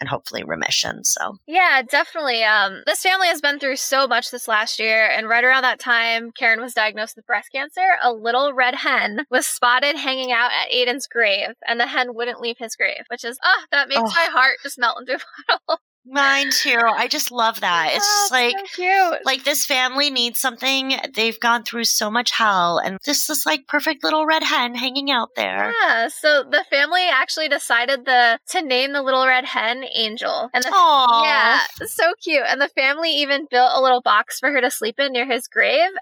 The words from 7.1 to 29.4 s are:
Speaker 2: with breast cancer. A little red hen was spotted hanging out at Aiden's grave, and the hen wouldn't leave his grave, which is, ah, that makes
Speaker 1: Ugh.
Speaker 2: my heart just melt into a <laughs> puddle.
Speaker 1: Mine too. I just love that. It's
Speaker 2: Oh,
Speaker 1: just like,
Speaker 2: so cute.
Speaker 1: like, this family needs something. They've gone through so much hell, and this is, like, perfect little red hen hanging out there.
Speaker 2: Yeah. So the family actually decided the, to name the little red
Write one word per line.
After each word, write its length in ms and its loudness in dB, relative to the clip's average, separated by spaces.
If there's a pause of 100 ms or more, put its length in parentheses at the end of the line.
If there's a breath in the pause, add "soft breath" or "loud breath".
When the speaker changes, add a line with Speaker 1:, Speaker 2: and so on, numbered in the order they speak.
Speaker 2:
with 120 -20
breast 280 -4
cancer. 320 -2 (160)
A 100 2
little 400 0
red 220 2
hen 560 -2
was 160 0
spotted 480 2
hanging 380 -4
out 180 2
at 220 -2
Aiden's 340 0
grave, 440 0 (180)
and 100 -2
the 80 2
hen 280 -4
wouldn't 260 -6
leave 180 -6
his 160 -10
grave, 360 -4
which 140 -10
is, 200 -10
ah, 260 2
that 180 0
makes 120 0
Speaker 1:
Ugh. 120 0
Speaker 2:
my 200 2
heart 320 4
just 140 -12
melt 200 0
into 160 -6
a 40 -6
<laughs> 280 -16
puddle. 340 -2 (300)
Speaker 1:
Mine 400 2
too. 300 2
I 260 2
just 240 -4
love 300 0
that. 320 2
It's 160 0
Speaker 2:
Oh, 140 2
Speaker 1:
just 100 -2
like, 220 2 (160)
Speaker 2:
so 120 -8
cute. 440 2
Speaker 1:
like, 180 -2
this 220 0
family 420 0
needs 320 -2
something. 540 -2 (200)
They've 240 -2
gone 260 0
through 200 -6
so 260 0
much 200 -2
hell, 480 2
and 260 -4
this 240 -2
is, 160 -2
like, 220 -2
perfect 360 -2
little 220 2
red 180 2
hen 320 -2
hanging 360 -4
out 260 -2
there. 340 -2 (120)
Speaker 2:
Yeah. 260 2
So 360 0
the 260 -2
family 400 2
actually 380 0
decided 580 -2
the, 320 4 (140)
to 100 0
name 320 0
the 80 -2
little 240 2
red 180 2